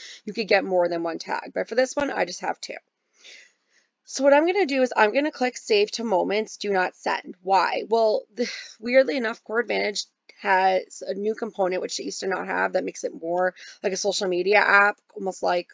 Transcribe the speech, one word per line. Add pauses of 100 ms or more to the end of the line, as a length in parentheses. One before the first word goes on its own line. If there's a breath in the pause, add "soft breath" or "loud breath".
(260 loud breath)
You
could
get
more
than
one
tag,
but
for
this
one,
I
just
have
two. (1300 loud breath)
So
what
I'm
gonna
do
is
I'm
gonna
click
save
to
moments,
do
not
send.
Why?
Well, (100)
the, (300 loud breath)
weirdly
enough,
Core
Advantage (340)
has
a
new
component,
which
it
used
to
not
have,
that
makes
it (100)
more (300 loud breath)
like
a
social
media
app, (180)
almost
like